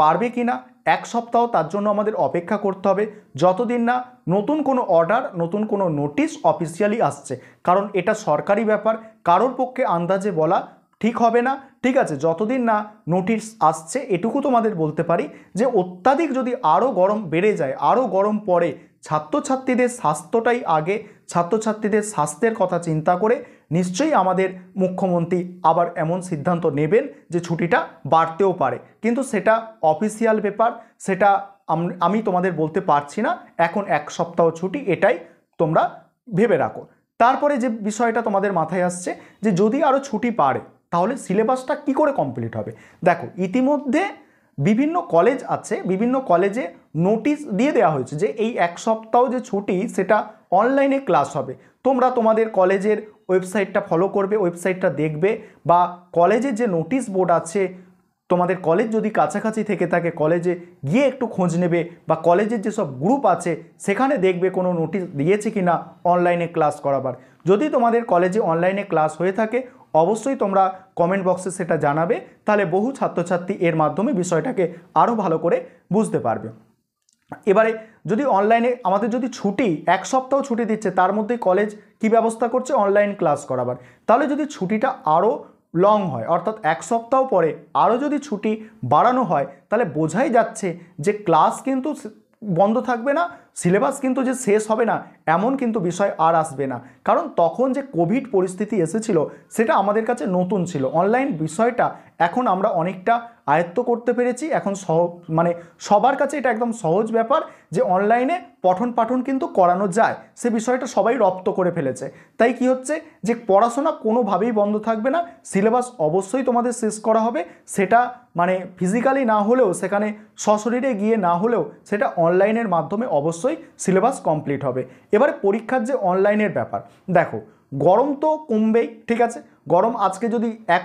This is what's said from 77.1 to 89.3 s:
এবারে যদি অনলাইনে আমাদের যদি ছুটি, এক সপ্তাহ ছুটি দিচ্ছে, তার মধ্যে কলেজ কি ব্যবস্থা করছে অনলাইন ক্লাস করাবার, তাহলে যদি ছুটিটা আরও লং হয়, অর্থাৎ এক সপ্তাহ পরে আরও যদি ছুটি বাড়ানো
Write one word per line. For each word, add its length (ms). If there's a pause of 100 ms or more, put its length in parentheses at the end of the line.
এবারে 200 (400)
যদি 140 (140)
অনলাইনে 320 (180)
আমাদের 280
যদি 120 (100)
ছুটি, 300 (280)
এক 60 (100)
সপ্তাহ 260 (100)
ছুটি 220
দিচ্ছে, 280
তার 180
মধ্যে 180 (140)
কলেজ 200 (320)
কি 140
ব্যবস্থা 380
করছে 200 (100)
অনলাইন 280 (100)
ক্লাস 200 (100)
করাবার, 260 (300)
তাহলে 260
যদি 120 (100)
ছুটিটা 340 (280)
আরও 160 (520)
লং 140 (140)
হয়, 220
অর্থাৎ 220 (160)
এক 80 (100)
সপ্তাহ 300 (120)
পরে 180 (320)
আরও 220
যদি 220
ছুটি 260 (400)
বাড়ানো 380